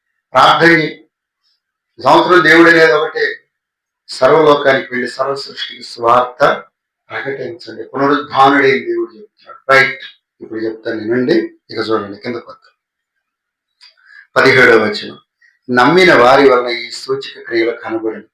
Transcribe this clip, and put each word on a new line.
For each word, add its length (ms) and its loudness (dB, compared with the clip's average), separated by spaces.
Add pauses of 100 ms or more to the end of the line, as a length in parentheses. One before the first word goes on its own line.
(320)
ప్రార్థన 400 4
చేయి. 320 -2 (1000)
సంవత్సరం 400 4
దేవుడు 260 4
అనేది 220 4
ఒకటే, 440 -2 (720)
సర్వలోకానికి 840 2
వెళ్ళి 180 -6
సర్వ 260 -6
సృష్టికి 480 -14
సువార్త 840 0 (460)
ప్రకటించండి. 720 -12
పునరుద్ధానుడైన 1040 0
దేవుడు 320 -6
చెప్తున్నాడు. 560 -8
రైట్, 300 0 (380)
ఇప్పుడు 200 -12
చెప్తాను, 400 -8
నేనండి. 500 -2 (200)
ఇక 200 -8
చూడండి, 280 -6
కింద 180 -12
పక్క 240 -18 (1800)
పదిహేడవ 480 4
వచనం. 340 -8 (520)
"నమ్మిన 440 4
వారి 360 4
వలన 180 0
ఈ 220 -10
సూచక 560 -10
క్రియలు 240 -2
కనబడును. 640 -8